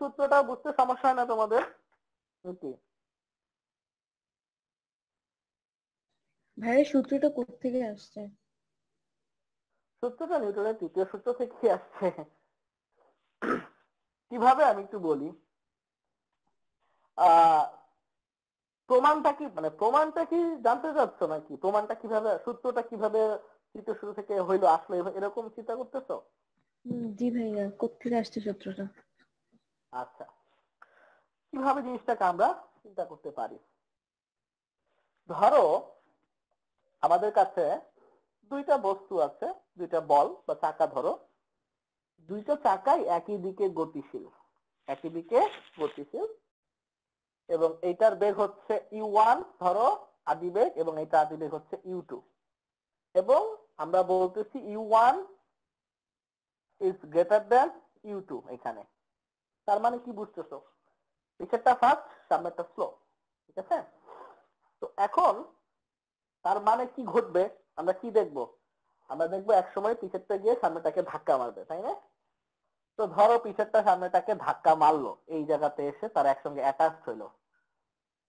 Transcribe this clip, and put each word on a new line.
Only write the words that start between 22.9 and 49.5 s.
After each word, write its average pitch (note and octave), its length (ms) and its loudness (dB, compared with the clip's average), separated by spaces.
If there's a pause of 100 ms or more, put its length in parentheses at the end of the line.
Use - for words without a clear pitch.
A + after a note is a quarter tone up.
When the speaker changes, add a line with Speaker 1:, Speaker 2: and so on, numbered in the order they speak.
Speaker 1:
কিভাবে G#3+ 300 -2 (520)
তৃতীয় G#3+ 260 -10
সূত্র G#3 220 -12
থেকে G3+ 140 -8 (140)
হইলো, F#3+ 180 2 (100)
আসলো, F3+ 240 -8
এভ-, F3+ 180 -8
এরকম G3+ 260 -6 (120)
চিন্তা A3+ 240 -10
করতেছো? C4 360 -10 (680)
Speaker 2:
হুম, A#3+ 200 -6 (140)
জি A#3+ 180 -2
ভাইয়া, G#3+ 280 -4 (180)
কোত্থেকে A#3 400 -4
আসছে - 240 -10
সূত্রটা? G3 380 -8 (1160)
Speaker 1:
আচ্ছা, - 240 -16 (1200)
কিভাবে C4+ 360 -2
জিনিসটাকে A#3+ 460 -4
আমরা G3 160 2 (340)
চিন্তা G3 280 -10
করতে D3+ 280 -16
পারি? A2+ 200 -10 (1700)
ধরো G#3 340 6 (1400)
আমাদের F3 320 2
কাছে F#3 260 2 (840)
দুইটা C#4+ 240 0 (140)
বস্তু G3 260 -6 (140)
আছে, - 180 -10 (320)
দুইটা E3+ 200 -4 (140)
বল C#3+ 140 6 (200)
বা D3+ 160 -6
চাকা D#3 320 0
ধরো, C#3 180 -2 (1160)
দুইটা G#3 260 -4 (100)
চাকাই A#3 360 2 (180)
একই G3+ 280 -6
দিকে F#3+ 200 -2 (120)
গতিশীল, D#3 460 -8 (720)
একই D#3+ 220 -10
দিকে E3+ 220 0 (420)
গতিশীল, D#3 460 -6 (1300)
এবং E3 160 2 (180)
এইটার G3+ 340 2
বেগ G#3 120 2 (100)
হচ্ছে G3+ 300 -6 (220)
ইউ G#3+ 180 -6
ওয়ান A3 240 6 (240)